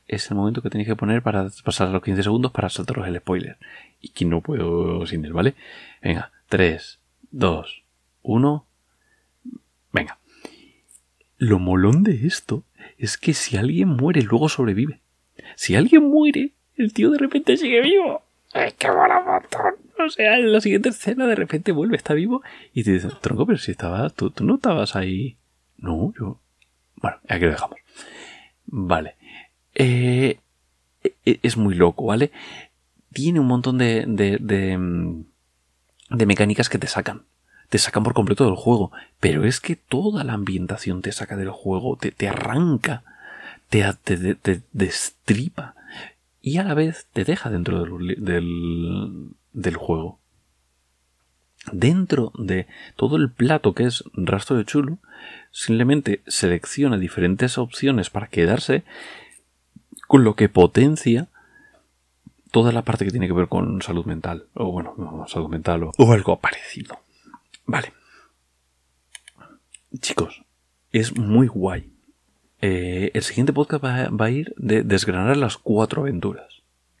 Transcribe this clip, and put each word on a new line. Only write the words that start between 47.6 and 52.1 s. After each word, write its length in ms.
del, 400
del, 1040
del 240
juego. 420
Dentro 640